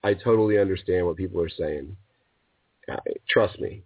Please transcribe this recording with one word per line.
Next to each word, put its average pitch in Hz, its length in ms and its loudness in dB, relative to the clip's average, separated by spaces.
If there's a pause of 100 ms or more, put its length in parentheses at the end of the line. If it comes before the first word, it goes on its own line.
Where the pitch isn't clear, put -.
I 101 100 2
totally 107 460 4
understand 90 480 2
what 82 100 -2
people 92 240 -4
are 82 80 0
saying. 76 460 -6 (960)
Uh, - 60 -8 (300)
trust - 320 2
me - 260 -8